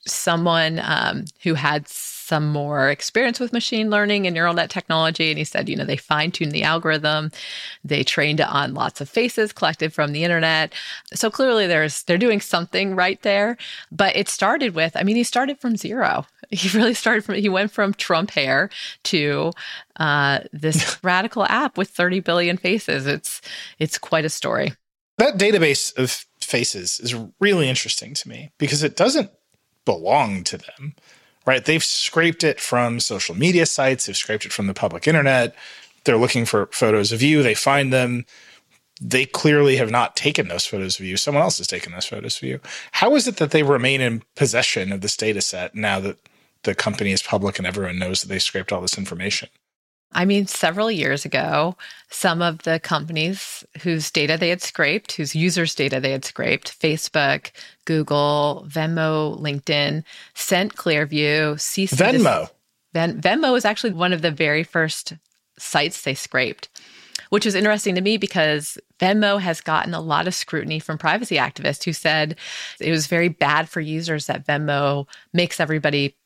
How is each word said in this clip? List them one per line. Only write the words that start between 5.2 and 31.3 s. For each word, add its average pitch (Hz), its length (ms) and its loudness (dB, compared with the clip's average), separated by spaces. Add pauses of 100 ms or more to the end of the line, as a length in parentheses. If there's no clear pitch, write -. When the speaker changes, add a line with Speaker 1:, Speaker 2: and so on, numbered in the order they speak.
Speaker 1:
And 151 80 -2
he 156 60 -2
said, - 260 -2
you - 60 -2
know, 143 100 -4
they 139 100 -2
fine-tuned 156 560 -2
the 156 120 0
algorithm. 156 680 0 (520)
They 143 200 0
trained 151 360 0
it 143 80 4
on 139 260 0
lots - 260 -4
of 143 80 -8
faces 226 460 0
collected 160 400 -2
from 147 180 0
the 151 120 -2
internet. 160 500 2 (400)
So - 160 0
clearly 226 380 2
there's, 156 360 0
they're 175 140 2
doing 214 240 2
something 190 540 -2
right 185 260 0
there. 208 360 2 (340)
But 185 240 2
it 196 120 0
started 233 460 0
with, 160 240 0
I - 60 -2
mean, 208 120 2
he 240 80 2
started 269 360 -2
from 233 180 -2
zero. - 480 -2 (260)
He 185 260 -2
really 233 180 4
started 220 300 0
from, 202 100 -2
he 208 140 2
went 196 220 0
from 202 220 0
Trump 175 380 0
hair 139 380 2 (360)
to, 147 460 0 (460)
uh, 143 420 2 (120)
this 156 480 -2
Speaker 2:
<laughs> - 40 -20
Speaker 1:
radical 190 420 0
app 262 320 0
with 190 120 -2
thirty 180 300 0
billion 175 380 0
faces. 156 500 -2
It's, - 340 -4 (380)
it's 156 180 -2
quite 160 280 -2
a 156 40 0
story. - 440 -2 (440)
Speaker 2:
That 226 200 4
database 180 600 4
of 127 280 -2 (160)
faces 101 580 -4
is 120 160 -6 (240)
really 185 280 4
interesting - 480 -4
to - 140 -8
me 123 280 -16
because 147 260 0
it 143 120 0
doesn't 254 360 2 (540)
belong 98 580 2
to - 140 -4
them, 139 380 -14 (520)